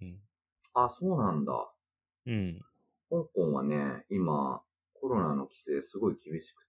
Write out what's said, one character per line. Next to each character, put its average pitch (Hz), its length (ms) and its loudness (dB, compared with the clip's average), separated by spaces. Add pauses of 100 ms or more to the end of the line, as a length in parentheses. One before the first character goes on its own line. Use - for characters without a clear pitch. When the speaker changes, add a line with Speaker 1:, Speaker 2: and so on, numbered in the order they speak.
Speaker 1:
う 98 40 -12
ん。 92 140 -12 (560)
Speaker 2:
あ、 123 160 4
そ 185 240 0
う 151 40 4
な 101 140 4
ん 76 120 0
だ。 67 80 -2 (720)
Speaker 1:
う 120 60 -2
ん。 92 280 -2 (480)
Speaker 2:
香 170 240 0
港 82 200 2
は 67 100 0
ね、 71 480 -2
今、 73 520 0 (320)
コ 131 140 -4
ロ 117 120 2
ナ 78 140 4
の 69 100 -2
規 - 120 -14
制 71 260 -2
す - 160 -10
ご 104 140 4
い - 40 -4
厳 80 240 -8
し - 120 -14
く - 160 -20